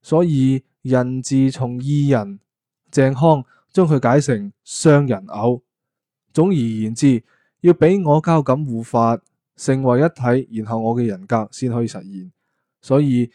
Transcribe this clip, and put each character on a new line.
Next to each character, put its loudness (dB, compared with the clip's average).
所 0
以 0
人 -2
字 0
從 -8
義 -2
人， -2
鄭 2
康 2
將 2
佢 2
解 4
成 -4
雙 2
人 -4
偶。 -4
總 2
而 0
言 -4
之， 2
要 4
畀 2
我 4
交 0
感 -2
互 -6
發， 0
成 -2
為 2
一 4
體， -2
然 -8
後 -6
我 -2
嘅 -2
人 -8
格 -2
先 -6
可 -4
以 -4
實 -12
現。 -16
所 0
以 0